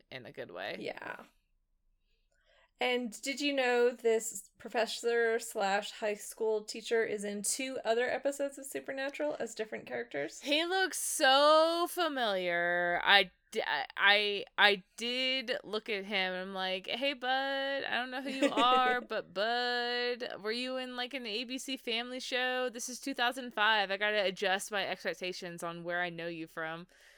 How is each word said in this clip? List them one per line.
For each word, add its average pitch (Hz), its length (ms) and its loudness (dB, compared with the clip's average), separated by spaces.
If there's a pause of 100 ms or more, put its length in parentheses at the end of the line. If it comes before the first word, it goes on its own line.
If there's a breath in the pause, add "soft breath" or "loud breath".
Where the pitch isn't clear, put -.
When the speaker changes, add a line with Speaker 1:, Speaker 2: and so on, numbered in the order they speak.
(100)
Speaker 1:
in 127 140 -14
a 117 80 -16
good 127 180 -12
way. 95 300 -8
Speaker 2:
Yeah. - 360 -8 (1600 soft breath)
And 247 440 0
did 269 180 -4
you 285 140 0
know 247 360 4
this 226 680 0
professor 233 800 0
slash 202 540 0
high 208 220 -2
school 220 480 -2
teacher 226 420 0
is 202 200 -4
in 202 180 -4
two 262 440 -2
other 233 220 2
episodes 277 500 -2
of 269 80 -12
Supernatural 277 760 -4
as 226 140 -6
different 214 320 -8
characters? 254 560 -6
Speaker 1:
He 294 240 4
looks 370 320 0
so 311 920 6
familiar. 175 1120 0
I 196 280 8 (200)
d-, 220 120 -2
I, 135 220 -2 (120)
I, 202 480 4 (140)
I 202 240 6 (160)
did 254 540 -2 (120)
look 214 240 -6
at 196 160 -4
him 190 300 0
and 180 80 -4
I'm 190 120 -8
like, 185 320 -4
"Hey, 277 280 -2
bud, 247 160 -8
I 269 640 0
don't 247 160 -2
know 254 100 -6
who 254 80 -6
you 269 240 2
are, 254 480 4
Speaker 2:
<laughs> - 80 -12
Speaker 1:
but 180 240 -6
bud, 240 960 0 (140)
were 214 100 -2
you 254 240 -2
in, 254 200 -6
like, 247 180 -6
an 247 120 -6
A 220 180 -4
B 254 120 -8
C 269 220 -6
family 247 420 -4
show? 254 480 0
This 240 220 -8
is 240 100 -10
two 277 140 -4
thousand 247 400 -2
five. 208 360 4
I 196 60 0
gotta 208 300 2
adjust 190 440 0
my 196 160 0
expectations 180 760 -6
on 170 200 -6
where 175 200 -2
I 175 80 -2
know 165 160 -8
you 165 200 -6
from." 165 400 -8 (320 soft breath)